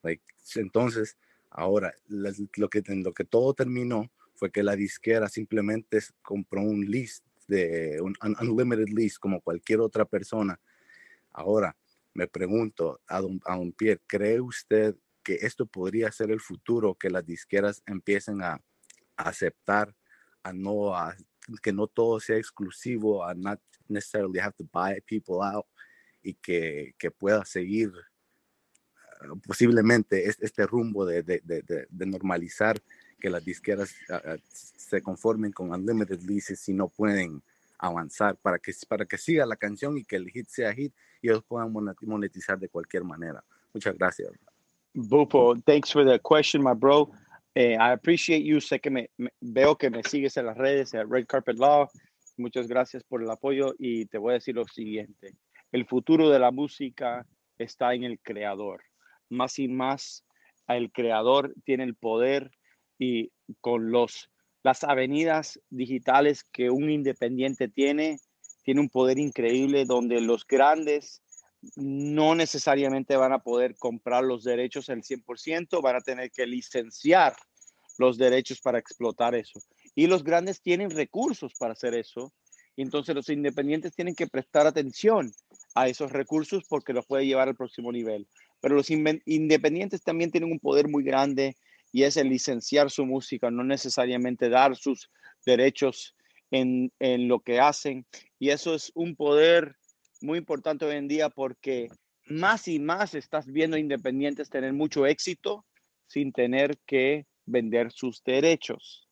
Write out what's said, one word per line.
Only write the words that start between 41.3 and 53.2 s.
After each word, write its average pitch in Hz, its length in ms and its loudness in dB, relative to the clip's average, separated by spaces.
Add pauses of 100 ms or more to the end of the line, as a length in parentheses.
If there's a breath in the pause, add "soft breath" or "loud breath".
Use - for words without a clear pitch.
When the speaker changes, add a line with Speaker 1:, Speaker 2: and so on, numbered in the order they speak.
Speaker 1:
puedan 113 240 -6
moneti-, 104 340 -6
monetizar 98 520 -4
de 92 100 -10
cualquier 87 360 -8
manera? 80 380 -12 (300)
Muchas 104 240 -6
gracias. 90 340 -2 (600)
Speaker 2:
Bufo, 123 720 4
thanks 147 260 4
for 147 140 6
the 127 160 8
question, 151 420 4
my 127 120 4
bro. 139 360 6 (440 loud breath)
Eh, 120 220 4
I 117 160 4
appreciate 160 520 2
you. 151 160 4
Sé 135 180 -2
que 139 120 -2
me, 123 260 -4
me, 123 140 -6 (100)
veo 131 360 4
que 139 120 0
me 113 140 -4
sigues 139 340 -2
en 131 80 -2
las 110 140 -6
redes, 135 340 0
en 110 180 -4
Red 127 160 0
Carpet 120 320 -2
Law. 143 300 6 (480 soft breath)
Muchas 120 320 -6
gracias 127 360 -2
por 120 180 -6